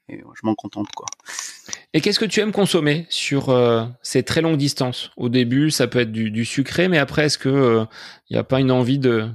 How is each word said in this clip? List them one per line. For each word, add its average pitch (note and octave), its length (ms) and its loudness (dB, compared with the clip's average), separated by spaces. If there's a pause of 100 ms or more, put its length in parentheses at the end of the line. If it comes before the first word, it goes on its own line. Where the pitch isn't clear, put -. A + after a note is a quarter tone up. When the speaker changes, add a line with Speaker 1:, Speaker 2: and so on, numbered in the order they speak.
Speaker 1:
et - 100 -16
je - 240 -20
m'en A2 120 0
contente, G#2 400 -8
quoi. - 120 -14 (840)
Speaker 2:
Et D#3 80 0
qu'est-ce G#3 180 0
que A3+ 60 -2
tu G#3+ 160 0
aimes G#3 120 0
consommer E3+ 580 0
sur, - 380 -2
euh, A#2+ 360 4 (180)
ces - 200 0
très E3 200 0
longues E3 140 2
distances ? C3+ 600 -2
Au B2 120 -2
début, B2+ 420 2
ça C3+ 160 0
peut B2 140 0
être A2+ 120 -2
du, A2 180 -2
du A2+ 140 -2
sucré, D#3 440 0
mais F3 100 2
après, D3 280 0
est-ce C#3 120 -2
que, - 100 -4
euh, B2 360 4 (440)
y - 80 -2
a A2+ 80 0
pas C3+ 160 0
une C3 100 2
envie B2+ 280 2
de, A2+ 360 2